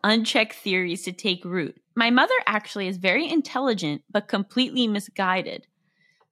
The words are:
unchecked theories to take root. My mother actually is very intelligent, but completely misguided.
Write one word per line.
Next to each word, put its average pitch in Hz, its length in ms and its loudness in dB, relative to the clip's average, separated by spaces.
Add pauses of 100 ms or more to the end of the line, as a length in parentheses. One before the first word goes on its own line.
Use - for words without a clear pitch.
unchecked 220 520 2
theories 185 480 -2
to 185 100 -8
take 185 320 -4
root. 175 320 -4 (180)
My 233 160 2
mother 302 240 4 (120)
actually 208 420 -2
is 190 80 -4
very 190 320 2
intelligent, 247 800 -2
but 208 180 -2
completely 240 580 0
misguided. 190 800 -2 (640)